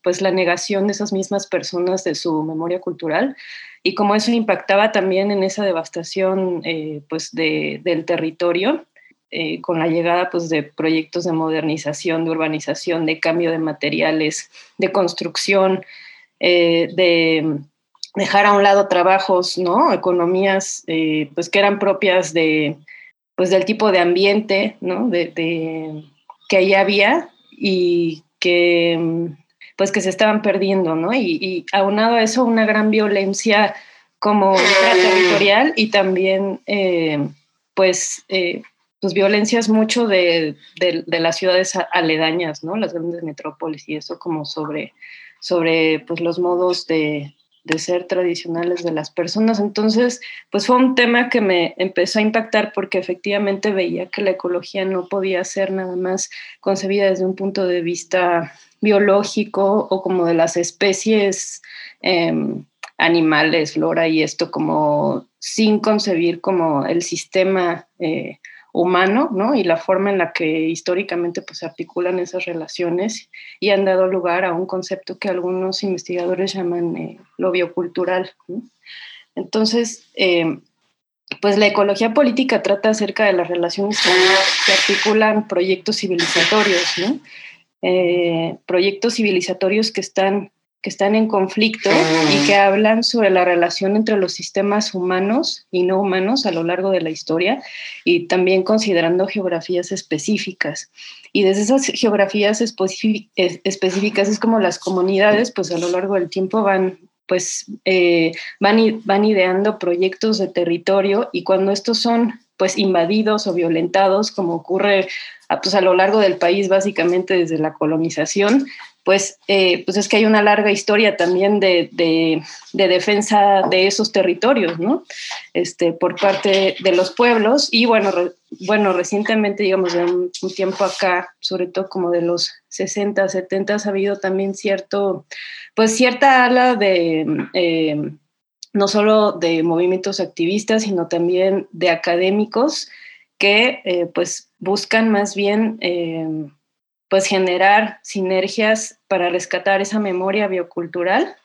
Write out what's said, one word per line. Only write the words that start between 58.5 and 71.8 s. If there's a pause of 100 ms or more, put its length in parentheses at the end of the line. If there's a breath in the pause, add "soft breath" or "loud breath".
biológico
o
como
de
las
especies, (380 loud breath)
em, (320)
animales,
flora
y
esto,
como (140)
sin
concebir
como
el
sistema, (120)
eh, (400 loud breath)
humano,
¿no?
Y
la
forma
en
la
que
históricamente,
pues,
se
articulan